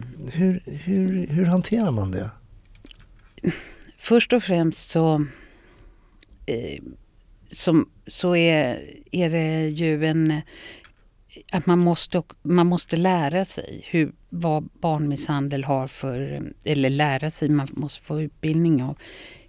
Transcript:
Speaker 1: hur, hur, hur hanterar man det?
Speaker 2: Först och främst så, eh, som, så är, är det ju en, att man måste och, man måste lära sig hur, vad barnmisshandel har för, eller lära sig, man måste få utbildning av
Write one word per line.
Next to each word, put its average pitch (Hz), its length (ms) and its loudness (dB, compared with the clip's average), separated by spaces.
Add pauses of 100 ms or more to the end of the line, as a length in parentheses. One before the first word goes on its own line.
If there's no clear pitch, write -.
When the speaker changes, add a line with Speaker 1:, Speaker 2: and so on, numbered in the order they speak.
(320)
Speaker 1:
hur, 180 320 2
hur, 185 600 -2
hur 165 180 0
hanterar 185 460 2
man 101 200 0
det? 107 200 -6 (1700)
Speaker 2:
Först - 340 4
och 240 100 4
främst 165 480 0
så, 160 340 4 (1200)
eh, 117 320 -4 (720)
som, 160 380 2 (180)
så 175 300 0
är, 156 440 2 (320)
är 170 180 0
det 160 380 0
ju 156 380 0
en, 156 340 2 (1120)
att 180 140 -2
man 175 120 6
måste 175 400 2
och, - 140 -8 (100)
man 175 240 4
måste 175 300 0
lära 175 480 2
sig - 460 -10
hur, 160 220 0 (160)
vad 165 400 -2 (120)
barnmisshandel 143 840 -2
har 131 220 0
för, 135 560 -6 (220)
eller 139 260 2
lära 143 400 0
sig, 156 180 -2
man 143 220 2
måste - 340 -8
få 151 160 -4
utbildning 156 600 0
av 139 160 -8 (500)